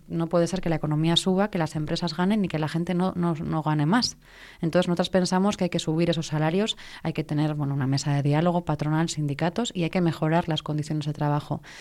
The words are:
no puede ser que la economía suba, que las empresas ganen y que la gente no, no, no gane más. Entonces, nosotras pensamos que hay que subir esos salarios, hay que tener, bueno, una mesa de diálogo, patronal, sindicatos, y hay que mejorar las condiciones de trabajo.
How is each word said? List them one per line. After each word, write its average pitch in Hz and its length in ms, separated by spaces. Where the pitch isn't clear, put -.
no 165 220
puede 170 180
ser 180 140
que - 80
la 160 80
economía 156 400
suba, 190 340
que 190 80
las 156 160
empresas 156 420
ganen 190 280
y - 40
que 151 120
la 156 80
gente 175 260
no, 185 220
no, 170 180
no 160 300
gane 151 200
más. 208 320
Entonces, 175 260
nosotras 175 240
pensamos 190 460
que 185 80
hay 175 60
que 165 100
subir 165 280
esos 160 200
salarios, 165 480
hay 165 120
que 156 100
tener, 151 300
bueno, 143 200
una 139 140
mesa 139 260
de 143 80
diálogo, 170 420
patronal, 156 440
sindicatos, 156 640
y 175 80
hay 160 80
que 190 100
mejorar 165 480
las 156 140
condiciones 151 440
de 151 60
trabajo. 147 500